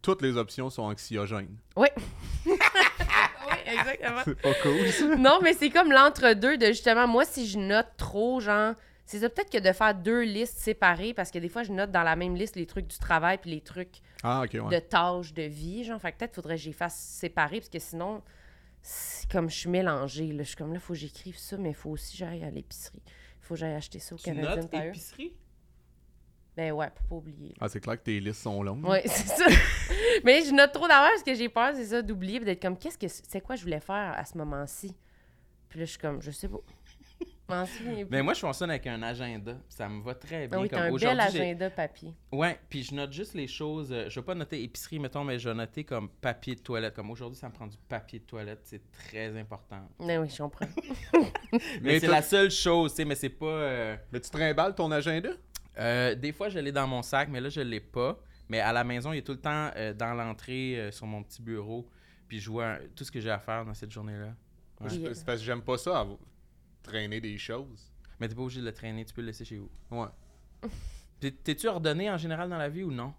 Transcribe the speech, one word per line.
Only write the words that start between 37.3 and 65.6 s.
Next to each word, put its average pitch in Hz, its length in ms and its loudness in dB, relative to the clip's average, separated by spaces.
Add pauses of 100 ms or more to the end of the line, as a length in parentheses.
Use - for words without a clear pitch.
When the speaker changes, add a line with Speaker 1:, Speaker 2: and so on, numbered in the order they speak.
Speaker 2:
m'en 180 100 -2
souviens 226 300 -8
plus. 202 160 -6
Speaker 3:
Mais 135 120 0
moi, 170 120 2
je - 60 -8
fonctionne 165 300 -4
avec 139 180 -4
un 113 140 -6
agenda. 117 520 -8 (140)
Ça 104 200 -8
me 104 140 -8
va 123 140 -8
très 147 320 -8
bien. - 100 -2
Speaker 2:
Ah - 20 0
oui, 208 80 -2
t'as - 80 -4
Speaker 3:
Comme 175 60 0
Speaker 2:
un 170 60 0
bel 170 60 0
Speaker 3:
aujourd'hui, 247 240 2 (140)
j'ai 175 100 0
Speaker 2:
agenda 175 280 -2
papier. 165 420 -8 (200)
Speaker 3:
Ouais, 156 260 0 (100)
puis 139 140 -8
je 120 120 -10
note 139 180 -6
juste 185 220 -10
les 151 120 -6
choses. 151 460 -8
Euh, 117 180 -6
je 131 100 -8
vais 123 60 -10
pas 185 80 -4
noter 151 280 -8
épicerie, 127 360 -10
mettons, 143 260 -4
mais 131 140 -2
je 120 100 -6
vais 113 60 -2
noter 113 300 -6
comme 110 260 -6
papier 123 460 -6
de - 40 -20
toilette. 113 340 -4
Comme 104 160 -10
aujourd'hui, 120 280 -12
ça 131 100 -14
me 110 60 -16
prend 113 120 -14
du 104 100 -16 (120)
papier 113 300 -10
de 110 60 -18
toilette. 107 400 -12
C'est 104 180 -18 (100)
très 110 460 -10
important. 107 420 -14 (200)
Speaker 2:
Mais 170 180 0
oui, 156 100 -2
je 143 140 -10
comprends. 147 240 -6 (460)
Speaker 3:
<laughs> - 0 - (400)
Mais 233 80 0 (200)
Speaker 1:
Mais 135 200 2
Speaker 3:
c'est 165 60 0
Speaker 1:
toi 156 100 6
Speaker 3:
la 151 60 4
seule 196 280 4
chose, 170 420 2
tu - 40 -10
sais, 160 100 -2
mais 147 80 -2
c'est 135 160 -4
pas, - 160 -8
euh 131 500 -4 (160)
Speaker 1:
Mais 123 80 -4
tu - 80 -14
trimbales 160 460 0
ton 165 160 0
agenda ? 160 400 -2 (480)
Speaker 3:
Euh, 120 360 2
des 135 180 -6
fois, 202 180 -6
je 185 80 -6
l'ai 143 140 -4
dans 139 140 0
mon 131 160 -2
sac, 139 280 0
mais 131 100 -6
là, 131 80 -6
je 147 140 -8
l'ai 113 180 -4
pas. 127 380 -4 (320)
Mais 113 100 -2
à 107 140 2
la 120 100 2
maison, 123 300 -4
il 151 40 -4
est 131 40 -8
tout 139 100 -8
le 131 80 -10
temps, 151 360 -4
euh, 107 180 -6
dans 117 180 -4
l'entrée, 123 640 -6
euh, 104 120 -6
sur 107 160 -14
mon 104 160 -8
petit - 180 -18
bureau. 113 480 -8 (380)
Puis 110 140 -10
je 107 100 -10
vois 113 260 -4 (180)
tout - 100 -12
ce - 80 -16
que 123 80 -8
j'ai 110 100 -4
à 104 80 -2
faire 113 260 -6
dans 110 100 -10
cette 110 160 -14
journée-là. 107 440 -10 (480)
Ouais. 107 80 -8
Speaker 1:
Je, 180 100 -6
Speaker 2:
Oui. 160 140 -6
Speaker 1:
c'est - 100 -16
parce 120 140 -4
que 110 80 -10
j'aime 120 160 -6